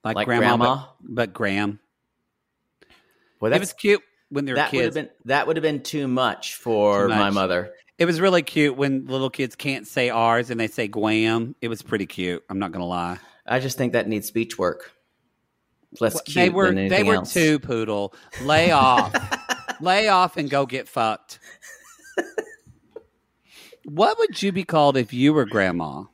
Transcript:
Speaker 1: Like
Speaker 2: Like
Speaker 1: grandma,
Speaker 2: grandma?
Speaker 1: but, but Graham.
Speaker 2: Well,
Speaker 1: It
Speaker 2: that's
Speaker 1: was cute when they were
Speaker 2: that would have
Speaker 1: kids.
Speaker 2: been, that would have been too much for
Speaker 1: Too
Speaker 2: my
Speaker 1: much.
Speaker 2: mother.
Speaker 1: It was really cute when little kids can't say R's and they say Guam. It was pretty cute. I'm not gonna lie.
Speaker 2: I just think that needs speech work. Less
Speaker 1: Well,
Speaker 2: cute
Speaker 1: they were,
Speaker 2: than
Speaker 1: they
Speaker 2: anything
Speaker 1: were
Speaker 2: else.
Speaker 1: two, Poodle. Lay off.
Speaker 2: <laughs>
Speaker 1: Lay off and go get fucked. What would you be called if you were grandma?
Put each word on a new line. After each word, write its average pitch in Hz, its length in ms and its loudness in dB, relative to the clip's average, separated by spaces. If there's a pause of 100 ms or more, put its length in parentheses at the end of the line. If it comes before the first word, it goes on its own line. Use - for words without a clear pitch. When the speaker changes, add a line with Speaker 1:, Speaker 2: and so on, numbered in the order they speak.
Speaker 1:
Like 110 140 -4
Speaker 2:
Like 104 100 -2
Speaker 1:
grandma, 120 300 2
Speaker 2:
grandma? 123 200 2 (240)
Speaker 1:
but, - 140 -16
but 113 180 -2
Graham. 101 460 -2 (1600)
Speaker 2:
Well, 107 100 0
Speaker 1:
It 156 80 4
Speaker 2:
that's - 20 2
Speaker 1:
was 196 140 -10
cute 202 280 2 (280)
when 139 140 -4
they 135 80 -4
were 123 40 0
Speaker 2:
that 147 160 0
would 127 120 2
have 117 100 -2
Speaker 1:
kids. - 0 -
Speaker 2:
been, 151 160 -6 (160)
that 135 200 2
would 160 100 0
have 160 60 -2
been 147 200 -2
too 143 260 -4
much 127 460 -2
for 104 500 2
Speaker 1:
Too 101 40 2
Speaker 2:
my 107 160 4
Speaker 1:
much. 101 100 2
Speaker 2:
mother. 90 380 0 (260)
Speaker 1:
It 170 80 4
was 170 140 -2
really 180 220 4
cute 147 340 0
when 135 300 -2
little 131 240 -2
kids 131 260 -6
can't 135 300 -6
say 123 220 0
R's 117 420 2
and 117 80 -4
they 113 100 0
say 110 200 -4
Guam. 110 720 0
It 120 80 -6
was 113 140 -8
pretty 98 240 -4
cute. 90 420 -6
I'm 98 100 -6
not 95 140 -6
gonna 87 140 -6
lie. 87 320 -6 (280)
Speaker 2:
I 123 140 -2
just 131 160 -8
think 123 160 -4
that 117 160 0
needs 107 180 -4
speech 113 320 -6
work. 87 340 -4 (1080)
Less 113 140 0
Speaker 1:
Well, - 100 -6
Speaker 2:
cute 143 120 -12
Speaker 1:
they 180 140 4
were, 185 160 2
Speaker 2:
than 185 100 2
Speaker 1:
they 190 60 -2
Speaker 2:
anything 196 240 2
Speaker 1:
were 214 100 4
Speaker 2:
else. 180 180 -6
Speaker 1:
two, 156 240 2
Poodle. 110 560 -4 (280)
Lay 156 280 4
off. 131 420 4 (560)
Speaker 2:
<laughs> 247 120 -10
Speaker 1:
Lay 196 280 2
off 185 280 4
and 147 120 -4
go 139 160 0
get 127 240 -8
fucked. - 520 -4 (2500)
What 208 340 0
would 440 240 -2
you 196 100 -2
be 185 120 -4
called 147 320 4
if 123 160 -2
you 135 200 4
were 139 140 2
grandma? 87 680 -2